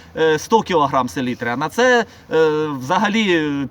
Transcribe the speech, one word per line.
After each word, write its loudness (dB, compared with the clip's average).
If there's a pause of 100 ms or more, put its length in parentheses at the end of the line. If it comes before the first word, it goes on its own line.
(160)
е, 2
сто 2
кілограм 0
селітри, -6
а -4
на -4
це, 2 (280)
е, 2
взагалі 0 (180)